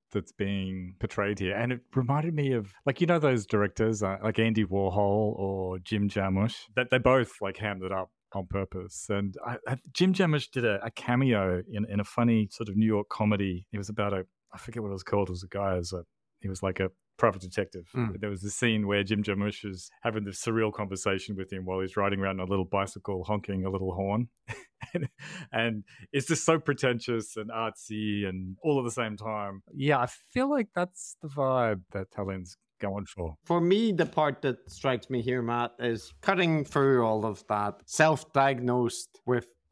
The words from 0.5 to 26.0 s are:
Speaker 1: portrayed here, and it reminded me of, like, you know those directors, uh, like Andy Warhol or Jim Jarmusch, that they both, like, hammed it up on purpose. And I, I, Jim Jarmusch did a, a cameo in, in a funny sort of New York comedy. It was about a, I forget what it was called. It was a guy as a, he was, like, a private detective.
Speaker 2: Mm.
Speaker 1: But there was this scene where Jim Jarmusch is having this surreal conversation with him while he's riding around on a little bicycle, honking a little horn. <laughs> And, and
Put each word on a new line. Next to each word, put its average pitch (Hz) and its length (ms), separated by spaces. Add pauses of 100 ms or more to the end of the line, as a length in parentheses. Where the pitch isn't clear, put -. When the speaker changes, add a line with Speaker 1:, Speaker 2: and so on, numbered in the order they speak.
Speaker 1:
portrayed 101 420
here, 95 160
and 120 160
it 123 80 (140)
reminded 143 380
me 143 200
of, 107 200 (140)
like, 143 160
you 170 40
know 170 120
those 127 260
directors, 107 580
uh, 95 200
like 107 160
Andy 110 260
Warhol 101 720
or 95 440
Jim 104 280
Jarmusch, 98 480 (180)
that 123 160
they 127 80
both, 127 340 (100)
like, 98 160
hammed 101 240
it 92 100
up 95 180 (220)
on 95 140
purpose. 92 640
And 101 260 (100)
I, 120 100 (120)
I, 131 80 (160)
Jim 185 220
Jarmusch 165 360
did 120 140
a, 104 180
a 113 80
cameo 107 800
in, 107 140
in 104 160
a 101 40
funny 117 460
sort 107 200
of 95 60
New 110 100
York 104 240
comedy. 98 600
It 107 60
was 98 120
about 101 240
a, 92 100 (300)
I 98 40
forget 113 240
what 107 60
it 98 40
was 95 100
called. 101 260
It 92 40
was 90 120
a 90 40
guy 98 280
as 87 160
a, 87 120 (360)
he 101 80
was, 95 140
like, 95 180
a 92 100 (280)
private 98 220
detective. 92 560
Speaker 2:
Mm. 117 160
Speaker 1:
But 95 80
there 104 80
was 98 140
this 101 120
scene 110 320
where 101 160
Jim 104 200
Jarmusch 101 420
is 95 260 (120)
having 110 220
this 98 160
surreal 110 320
conversation 98 640
with 92 180
him 92 120
while 92 160
he's 95 160
riding 101 240
around 95 200
on 92 60
a 90 40
little 95 160
bicycle, 98 580
honking 101 400
a 95 60
little 95 220
horn. 98 360 (200)
<laughs> 113 60 (400)
And, 160 140 (440)
and 113 320 (280)